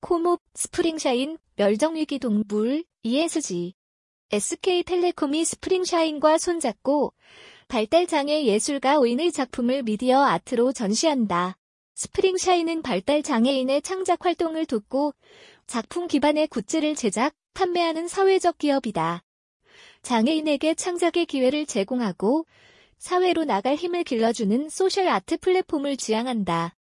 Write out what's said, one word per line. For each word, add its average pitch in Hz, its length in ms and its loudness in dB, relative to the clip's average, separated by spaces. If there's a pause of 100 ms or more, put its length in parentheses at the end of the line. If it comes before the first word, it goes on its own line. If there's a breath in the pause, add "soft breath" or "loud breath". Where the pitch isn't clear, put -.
코몹, 349 400 0 (100)
스프링샤인, 311 840 -2 (180)
멸종위기 285 600 0
동물, 214 680 -2 (180)
이에스지. 226 720 -2 (580)
에스케이텔레콤이 330 1160 0
스프링샤인과 320 920 0
손잡고 294 800 -2 (540 loud breath)
발달장애 294 760 0
예술가 262 540 2
오인의 269 340 2
작품을 254 520 -2
미디어 247 380 4
아트로 240 520 2
전시한다. 208 840 0 (380)
스프링샤인은 359 880 0
발달장애인의 269 1000 0
창작 370 460 -2
활동을 320 400 -2
돕고 269 480 -2 (520 soft breath)
작품 330 420 -6
기반의 302 400 2
굿즈를 302 460 -2
제작, 240 400 -2 (200)
판매하는 349 540 -2
사회적 381 500 2
기업이다. 196 680 0 (800 loud breath)
장애인에게 302 720 2
창작의 349 500 0
기회를 285 400 0
제공하고 233 800 -2 (520 soft breath)
사회로 359 480 0
나갈 254 300 0
힘을 349 280 -2
길러주는 233 680 0
소셜 381 380 0
아트 240 280 -2
플랫폼을 320 600 0
지향한다. 214 840 -2